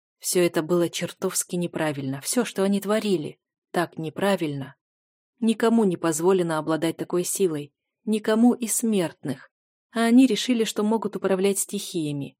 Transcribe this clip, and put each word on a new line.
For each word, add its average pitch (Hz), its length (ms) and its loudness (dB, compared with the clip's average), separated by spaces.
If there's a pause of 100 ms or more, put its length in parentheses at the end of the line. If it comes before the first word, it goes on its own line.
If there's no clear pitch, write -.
(180)
Все - 240 0
это 170 200 2
было 170 260 0
чертовски - 680 -6
неправильно, 143 640 -4
все, - 240 -2
что - 180 -2
они 196 180 2
творили. 202 580 -2 (320)
Так - 280 -4
неправильно. 156 760 -2 (640)
Никому 226 440 4
не 180 120 2
позволено 165 600 2
обладать 160 380 -2
такой 175 280 -4
силой. 156 480 -2 (320)
Никому 220 480 4
из - 240 -4
смертных. 185 720 -4 (420)
А 226 120 0
они 247 220 8
решили, 226 380 0
что - 180 -4
могут 214 340 -2
управлять 190 420 0
стихиями. 147 800 -6